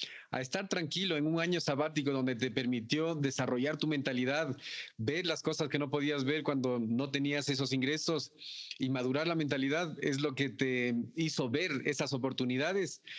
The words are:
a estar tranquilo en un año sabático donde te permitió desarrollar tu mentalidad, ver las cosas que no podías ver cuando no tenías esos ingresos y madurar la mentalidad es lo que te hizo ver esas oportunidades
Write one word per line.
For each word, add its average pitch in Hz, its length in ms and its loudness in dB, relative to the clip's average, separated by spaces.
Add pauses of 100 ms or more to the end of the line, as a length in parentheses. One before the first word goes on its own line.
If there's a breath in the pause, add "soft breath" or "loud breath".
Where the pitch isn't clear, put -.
(300 loud breath)
a 131 120 -2
estar 190 260 -4
tranquilo 175 480 0
en 147 100 2
un 165 140 2
año 170 220 2
sabático 147 480 2
donde 131 240 2
te 117 160 -2
permitió 127 640 0
desarrollar 139 640 0
tu 147 80 2
mentalidad, 139 680 0 (440 loud breath)
ver 143 260 0
las 160 160 0
cosas 156 300 0
que 147 80 0
no 143 100 0
podías 143 360 2
ver 147 180 2
cuando 127 360 2
no 117 320 0
tenías 143 380 0
esos 135 240 0
ingresos 143 600 0 (460 loud breath)
y 131 120 -2
madurar 131 360 0
la 170 80 2
mentalidad 147 680 0
es 139 160 0
lo 143 140 0
que 135 160 0
te 123 440 2 (200)
hizo 160 340 0
ver 156 220 0 (160)
esas 143 260 0
oportunidades 131 880 0 (180 loud breath)